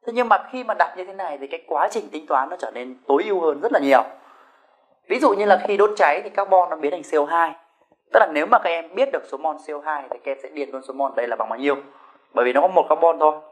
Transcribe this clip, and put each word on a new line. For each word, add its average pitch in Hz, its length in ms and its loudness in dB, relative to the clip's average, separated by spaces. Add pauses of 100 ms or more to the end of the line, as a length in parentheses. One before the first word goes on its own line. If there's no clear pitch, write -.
Thế 233 100 -8
nhưng 240 140 0
mà 196 220 4
khi 254 120 -10
mà 220 100 -6
đặt - 240 -2
như 185 80 -10
thế 190 80 -16
này 175 240 -8
thì 135 100 -12
cái 160 200 -10
quá 160 240 0
trình 202 200 -8
tính 156 160 -10
toán 139 220 0
nó 180 100 -10
trở 113 120 -10
nên 123 260 -12 (100)
tối 143 160 2
ưu 196 180 -2
hơn 151 200 0
rất 214 100 -2
là - 80 2
nhiều. 135 240 4 (1040)
Ví 302 120 -2
dụ 277 100 4
như 202 160 0
là 208 220 6
khi 202 100 0
đốt 208 200 4
cháy 165 260 2
thì 208 60 -12
carbon 190 400 2
nó 160 60 -6
biến 147 160 -4
thành 170 120 -8
C - 120 -6
O 147 100 2
hai. 160 300 0 (580)
Tức 185 60 6
là 202 140 4
nếu 151 120 0
mà 226 140 4
các 185 100 -2
em 165 260 -6
biết 269 180 0
được 156 120 -4
số 139 120 -12
mol 156 180 -4
C - 140 -18
O 147 160 -8
hai 151 240 -6
thì 123 140 -10
các 139 80 -6
em 135 120 -6
sẽ 135 60 -14
điền 147 200 -8
luôn 131 120 -12
số 131 120 -14
mol 135 220 -4
đây 120 120 -2
là 117 80 -4
bằng 110 140 -4
bao 113 100 -8
nhiêu. 139 160 0 (580)
Bởi 123 120 2
vì 123 80 2
nó 139 80 4
có 175 60 4
một 185 220 4
carbon 160 300 4
thôi. 151 140 4 (180)